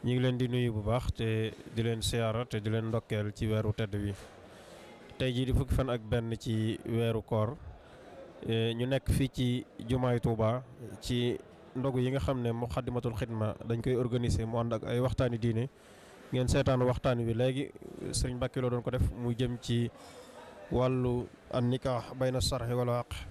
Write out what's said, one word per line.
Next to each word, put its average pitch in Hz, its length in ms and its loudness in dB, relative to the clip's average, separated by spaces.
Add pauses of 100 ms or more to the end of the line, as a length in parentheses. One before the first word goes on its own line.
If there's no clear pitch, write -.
Ñu 123 80 2
ngi 127 80 4
leen 127 180 4
di 127 100 2
nuyu 123 260 2
bu 104 100 0
baax 113 220 2 (100)
te 110 380 0 (220)
di 117 80 2
leen 113 180 0
siyaara 113 440 0
te 110 140 -2
di 107 100 -2
leen 113 200 2
ndokkeel 107 440 0
ci 117 140 -2
weeru 107 260 2
tedd 104 220 -2
wi. 101 180 0 (1040)
Tey 131 140 0
jii 123 140 0
di 127 80 0
fukki 135 200 2
fan 131 160 2
ak 120 120 0
benn 113 360 0
ci 110 480 0
weeru 117 380 2
koor, 113 320 0 (920)
eh, 113 300 2
ñu 120 100 0
nekk 131 240 0
fii 135 200 2
ci 123 360 0 (220)
jumaay 123 320 2
Tuuba 113 420 2 (400)
ci 120 360 2 (380)
ndogu 131 240 0
yi 127 120 2
nga 135 80 2
xam 131 220 0
ne 117 100 2
Muxaddamatul 120 640 -2
Xidma 110 400 -2 (120)
dañ 117 140 0
koy 127 140 2
organiser 120 500 2
mu 113 140 -2
ànd 117 140 0
ak 110 120 -2
ay 120 140 0
waxtaani 123 380 2
diine. 117 320 2 (640)
Ngeen 127 160 2
seetaan 131 340 4
waxtaan 123 440 2
wi 113 80 0
léegi, 127 380 0 (400)
Sëriñ 127 240 0
Mbàkke 127 260 -2
Lo 127 80 2
doon 120 140 0
ko 120 80 -2
def, 123 140 2 (100)
mu 120 180 0
jëm 123 280 0
ci 117 280 0 (840)
wàllu 123 540 2 (260)
an 123 180 0
nikah 127 500 -2
bayna 127 220 2
sarhi 120 340 -2
wal 123 140 2
waqh 120 260 -2 (160)